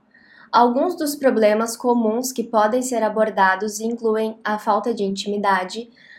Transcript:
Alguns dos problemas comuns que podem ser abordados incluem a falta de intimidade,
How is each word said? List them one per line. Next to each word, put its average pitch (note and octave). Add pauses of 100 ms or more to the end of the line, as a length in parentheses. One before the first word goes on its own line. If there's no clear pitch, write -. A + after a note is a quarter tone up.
(520)
Alguns B3
dos D4
problemas A3
comuns A#3+
que A3+
podem A3
ser A#3+
abordados G#3
incluem A3
a G#3+
falta G#3+
de G#3
intimidade, G3 (300)